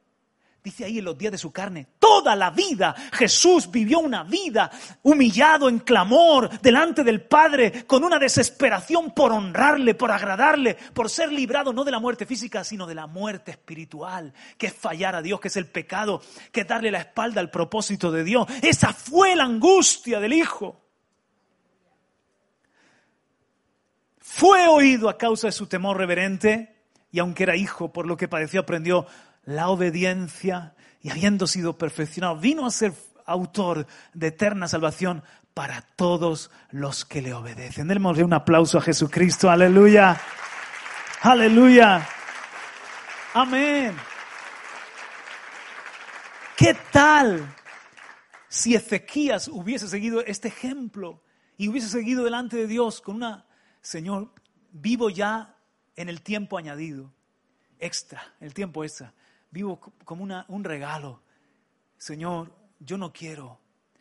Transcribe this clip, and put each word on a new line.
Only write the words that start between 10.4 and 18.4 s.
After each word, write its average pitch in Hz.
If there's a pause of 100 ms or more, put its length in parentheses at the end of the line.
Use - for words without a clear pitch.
por 226
ser 320
librado 277
no 254
de 277
la 226
muerte 233
física, 214
sino 190
de 165
la 156
muerte 185
espiritual, 160 (240)
que 220
es 185
fallar 180
a 165
Dios, 185
que 196
es -
el 180
pecado, 185 (300)
que 220
es 185
darle 226
la 190
espalda 220
al 175
propósito 185
de 160
Dios. 214 (140)